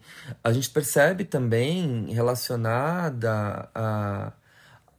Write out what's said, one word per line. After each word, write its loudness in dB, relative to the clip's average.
a 4
gente 0
percebe 2
também, 0
relacionada -2
a, -4